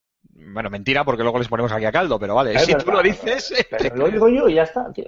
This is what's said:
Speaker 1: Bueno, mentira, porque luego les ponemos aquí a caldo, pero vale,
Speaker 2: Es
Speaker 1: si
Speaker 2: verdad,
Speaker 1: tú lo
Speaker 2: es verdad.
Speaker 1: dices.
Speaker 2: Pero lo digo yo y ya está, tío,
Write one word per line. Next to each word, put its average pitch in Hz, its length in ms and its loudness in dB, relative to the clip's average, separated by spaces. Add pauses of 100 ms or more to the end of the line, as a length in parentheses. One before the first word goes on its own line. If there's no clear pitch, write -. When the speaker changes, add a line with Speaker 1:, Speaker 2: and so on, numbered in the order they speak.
(340)
Speaker 1:
Bueno, 101 340 -10
mentira, 101 360 -2
porque 123 180 0
luego 117 160 0
les 120 100 -4
ponemos 117 240 -2
aquí 110 140 -2
a 107 60 0
caldo, 151 260 0
pero 101 160 -4
vale, 123 200 2
Speaker 2:
Es 147 120 4
Speaker 1:
si 180 60 2
Speaker 2:
verdad, 143 120 0
Speaker 1:
tú 180 80 -2
lo 202 80 2
Speaker 2:
es 185 240 0
verdad. 226 100 -2
Speaker 1:
dices. 254 360 -4
Speaker 2:
Pero - 260 -4
lo 143 140 2
digo 220 180 4
yo 254 200 4
y 165 60 2
ya 160 100 4
está, 247 280 -8
tío, - 160 -10